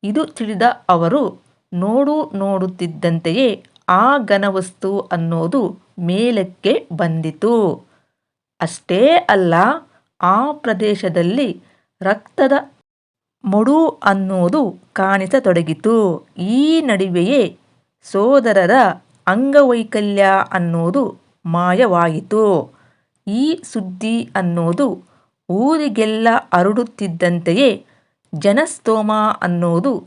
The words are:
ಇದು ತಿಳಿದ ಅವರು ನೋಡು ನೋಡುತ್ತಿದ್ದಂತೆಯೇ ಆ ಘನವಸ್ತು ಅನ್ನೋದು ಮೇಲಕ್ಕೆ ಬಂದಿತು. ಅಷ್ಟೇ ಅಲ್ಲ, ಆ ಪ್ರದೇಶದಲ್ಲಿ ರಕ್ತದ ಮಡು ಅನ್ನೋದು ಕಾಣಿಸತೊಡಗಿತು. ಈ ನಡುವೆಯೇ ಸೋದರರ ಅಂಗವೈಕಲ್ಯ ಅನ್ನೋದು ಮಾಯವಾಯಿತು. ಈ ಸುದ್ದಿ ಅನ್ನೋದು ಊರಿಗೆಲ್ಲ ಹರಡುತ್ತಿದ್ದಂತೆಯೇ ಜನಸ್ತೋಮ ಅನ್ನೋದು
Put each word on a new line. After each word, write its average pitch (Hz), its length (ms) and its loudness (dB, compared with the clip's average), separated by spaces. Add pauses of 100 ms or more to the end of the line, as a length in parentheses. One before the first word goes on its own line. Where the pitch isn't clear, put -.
ಇದು 214 240 -2
ತಿಳಿದ 214 360 -6 (260)
ಅವರು 180 340 2 (500)
ನೋಡು 233 440 0 (180)
ನೋಡುತ್ತಿದ್ದಂತೆಯೇ 185 1120 -2 (400)
ಆ 190 160 4 (200)
ಘನವಸ್ತು 196 680 -2 (200)
ಅನ್ನೋದು 165 500 -2 (380)
ಮೇಲಕ್ಕೆ 190 760 -2 (180)
ಬಂದಿತು. 160 640 -2 (1040)
ಅಷ್ಟೇ 180 420 -2 (280)
ಅಲ್ಲ, 185 240 2 (680)
ಆ 185 180 2 (140)
ಪ್ರದೇಶದಲ್ಲಿ 208 960 -2 (520)
ರಕ್ತದ 220 520 0 (920)
ಮಡು 226 340 2 (260)
ಅನ್ನೋದು 190 560 0 (320)
ಕಾಣಿಸತೊಡಗಿತು. 190 1040 0 (560)
ಈ 254 80 2 (200)
ನಡುವೆಯೇ 196 640 0 (640)
ಸೋದರರ 214 680 2 (520)
ಅಂಗವೈಕಲ್ಯ 226 1000 2 (280)
ಅನ್ನೋದು 170 500 -2 (420)
ಮಾಯವಾಯಿತು. 180 1000 0 (840)
ಈ 220 180 -2 (200)
ಸುದ್ದಿ 196 520 -6 (180)
ಅನ್ನೋದು 175 520 0 (640)
ಊರಿಗೆಲ್ಲ 226 800 0 (260)
ಹರಡುತ್ತಿದ್ದಂತೆಯೇ 180 1120 0 (640)
ಜನಸ್ತೋಮ 214 800 -2 (300)
ಅನ್ನೋದು 175 500 -2 (140)